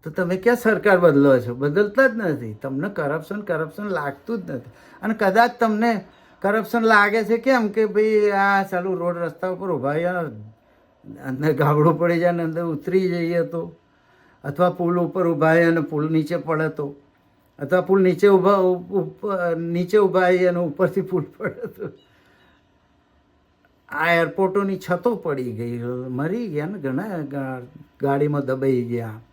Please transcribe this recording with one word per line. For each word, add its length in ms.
તો 80
તમે 260
ક્યાં 180
સરકાર 440
બદલો 400
છો? 160
બદલતા 520
જ 80
નથી. 380
તમને 360
કરપ્શન, 520
કરપ્શન 420
લાગતું 580
જ 100
નથી. 200
અને 120
કદાચ 460
તમને 460
કરપ્શન 400
લાગે 420
છે 140
કેમ 300
કે 180
ભાઈ 440
આ 340
ચાલુ 320
રોડ 220
રસ્તા 320
ઉપર 220
ઊભા 220
રહ્યા, 260
અંદર 280
ગાબડું 460
પડી 200
જાય 120
ને 120
અંદર 200
ઉતરી 460
જઈએ 340
તો, 320
અથવા 260
પુલ 300
ઉપર 280
ઊભા 260
રહીએ 120
અને 160
પુલ 300
નીચે 260
પડે 320
તો, 260
અથવા 220
પુલ 200
નીચે 260
ઊભા, 280
ઉપ-, 380
ઉપ-, 640
નીચે 400
ઊભા 300
રહીએ 200
અને 120
ઉપરથી 420
પુલ 240
પડે 300
તો. 220
આ 240
એરપોર્ટોની 680
છતો 240
પડી 360
ગઈ, 320
મરી 380
ગયા 180
ને 140
ઘણા 380
ગા-, 440
ગાડીમાં 440
દબાઈ 380
ગયા. 360